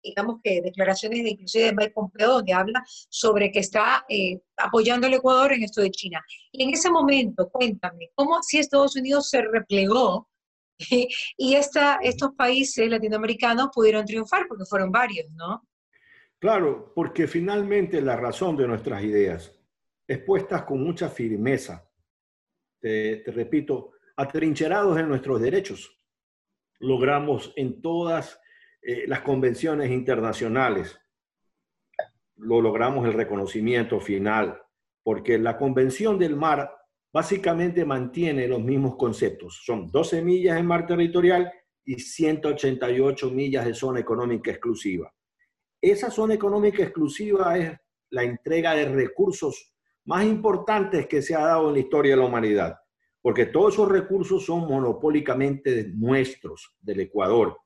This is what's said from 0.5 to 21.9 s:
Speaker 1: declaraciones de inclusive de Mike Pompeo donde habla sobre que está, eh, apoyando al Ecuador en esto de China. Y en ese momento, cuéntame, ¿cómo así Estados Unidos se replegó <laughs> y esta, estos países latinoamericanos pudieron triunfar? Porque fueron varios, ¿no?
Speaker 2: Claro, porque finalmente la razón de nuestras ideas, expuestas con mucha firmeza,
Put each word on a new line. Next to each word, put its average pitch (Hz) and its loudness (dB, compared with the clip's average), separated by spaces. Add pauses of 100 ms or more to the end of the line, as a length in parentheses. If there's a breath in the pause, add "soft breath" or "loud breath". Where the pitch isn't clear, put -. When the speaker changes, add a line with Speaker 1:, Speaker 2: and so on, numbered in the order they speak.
Speaker 1:
declaraciones 190 -2
de 220 -2
inclusive 208 -2
de 220 2
Mike 214 0
Pompeo 214 0
donde 202 0
habla 208 0
sobre 202 0
que 214 0
está, 220 0
eh, 190 -4 (160)
apoyando 240 2
al 262 4
Ecuador 262 4
en 233 -2
esto 208 -4
de 190 2
China. 170 -10 (300 loud breath)
Y 262 -4
en 269 0
ese 359 0
momento, 269 2
cuéntame, 185 -4
¿cómo 311 2
así 320 -2
Estados 277 2
Unidos 277 0
se 247 2
replegó 214 2 (500)
<laughs> - -2
y 262 2
esta, 285 2
estos 269 -2
países 254 2
latinoamericanos 226 0
pudieron 220 4
triunfar? 226 -2
Porque 196 -12
fueron 190 -2
varios, 196 -2
¿no? 170 -10 (720 soft breath)
Speaker 2:
Claro, 175 0
porque 160 -2
finalmente 190 0
la 131 0
razón 147 -4
de 127 2
nuestras 110 -4
ideas, 101 0 (480)
expuestas 185 -2
con 135 -4
mucha 170 -4
firmeza, 110 -4 (960)